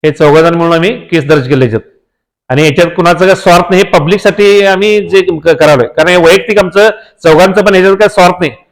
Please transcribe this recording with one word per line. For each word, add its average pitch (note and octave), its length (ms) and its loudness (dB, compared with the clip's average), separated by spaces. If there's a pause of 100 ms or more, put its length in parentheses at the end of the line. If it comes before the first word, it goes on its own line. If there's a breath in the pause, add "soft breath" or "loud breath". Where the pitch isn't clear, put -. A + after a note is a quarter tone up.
हे D3+ 60 2
चौघ D3+ 280 2
जण E3+ 160 2
म्हणून E3+ 200 -2
आम्ही E3 320 -4
केस D#3 200 -4
दर्ज C#3+ 220 0
केले C3 160 0
याच्यात. A2 160 -4 (680)
आणि C#3 140 -2
याच्यात E3+ 340 0
कुणाचा F3 300 0
काय F#3+ 80 2
स्वार्थ F3+ 360 0
नाही, F#3+ 120 2
हे F#3 160 -2
पब्लिकसाठी G3+ 680 0
आम्ही G3 440 -2
जे F#3 120 2
क-, E3 280 -2
करालोय, D3 380 2
कारण D#3 220 -2
हे F3+ 80 0
वैयक्तिक F3+ 420 0
आमचं G3 320 0 (320 loud breath)
चौघांचं F#3 420 2
पण G3+ 100 0
याच्यात F#3+ 200 2
काय G#3 140 0
स्वार्थ - 320 0
नाही. D3+ 120 -4 (200)